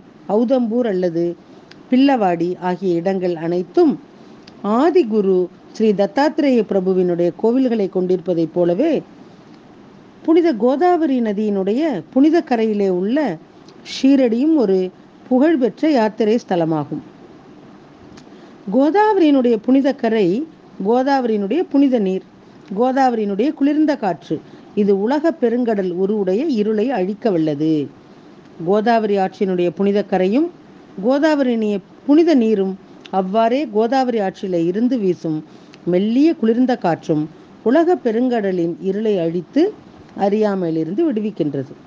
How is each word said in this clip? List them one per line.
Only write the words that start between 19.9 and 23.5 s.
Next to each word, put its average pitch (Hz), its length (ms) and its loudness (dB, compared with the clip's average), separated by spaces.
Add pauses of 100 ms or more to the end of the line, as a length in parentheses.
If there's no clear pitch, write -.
கரை, 226 520 0 (420)
கோதாவரியினுடைய 247 840 0
புனித 277 300 2
நீர், 190 240 -2 (560)
கோதாவரியினுடைய 247 720 0